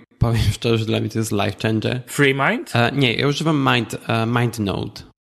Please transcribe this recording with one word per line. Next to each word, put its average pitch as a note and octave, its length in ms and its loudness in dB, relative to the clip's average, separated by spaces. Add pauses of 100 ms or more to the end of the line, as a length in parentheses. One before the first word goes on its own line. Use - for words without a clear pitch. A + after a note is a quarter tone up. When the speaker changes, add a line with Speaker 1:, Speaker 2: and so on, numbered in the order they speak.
(180)
Speaker 1:
powiem A2+ 240 2 (100)
<laughs> - 0 -
szczerze, A#2 260 0
że G#2+ 60 -2
dla A2 160 0
mnie A2 80 -2
to A2 100 -4
jest A2 140 -2
life G2+ 300 -2
changer. A2 440 0
Speaker 2:
Free C#3 280 2
Mind? E3 400 -2
Speaker 1:
E, A#2 180 2
nie, C3 220 2
ja C3+ 140 0
używam C#3+ 460 0
Mind, A#2 220 -2 (120)
e, A2+ 180 0
MindNote. A2+ 760 -2 (200)